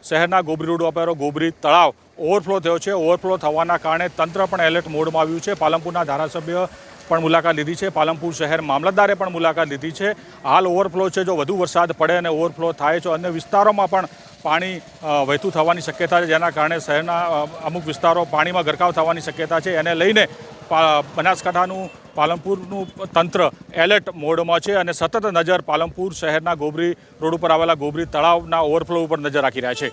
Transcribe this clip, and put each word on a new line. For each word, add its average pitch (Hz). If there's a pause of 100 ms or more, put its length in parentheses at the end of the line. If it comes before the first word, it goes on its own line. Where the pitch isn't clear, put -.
શહેરના 175
ગોબરી 156
રોડ 170
ઉપર 165
ગોબરી 151
તળાવ 156 (260)
ઓવરફ્લો 185
થયો 170
છે. 196
ઓવરફ્લો 180
થવાના 160
કારણે 165
તંત્ર 170
પણ 180
એલર્ટ 165
મોડમાં 160
આવ્યું 160
છે. 202
પાલનપુરના 165
ધારાસભ્ય 160 (400)
પણ 165
મુલાકાત 160
લીધી 151
છે, 196
પાલનપુર 160
શહેર 156
મામલતદારે 185
પણ 190
મુલાકાત 165
લીધી 143
છે. 196 (320)
હાલ 170
ઓવરફ્લો 185
છે, 190
જો 180
વધુ 156
વરસાદ 175
પડે 160
અને 175
ઓવરફ્લો 165
થાય 156
તો 170
અન્ય 170
વિસ્તારોમાં 202
પણ 185 (340)
પાણી, 170 (220)
અ, 147
વહેતું 147
થવાની 170
શક્યતા 170
છે, 175
જેના 160
કારણે 156
શહેરના, 165
અ, 151 (160)
અમુક 160
વિસ્તારો 165
પાણીમાં 165
ગરકાવ 165
થવાની 165
શક્યતા 160
છે. 180
એને 165
લઈને 202 (400)
પા-, 156 (120)
બનાસકાંઠાનું, 185 (260)
પાલનપુરનું 180 (260)
તંત્ર 170 (220)
એલર્ટ 190
મોડમાં 170
છે 196
અને 175
સતત 175
નજર 175
પાલનપુર 165
શહેરના 156
ગોબરી 156 (260)
રોડ 160
ઉપર 165
આવેલા 165
ગોબરી 147
તળાવના 165
ઓવરફ્લો 165
ઉપર 160
નજર 143
રાખી 131
રહ્યા 123
છે. 123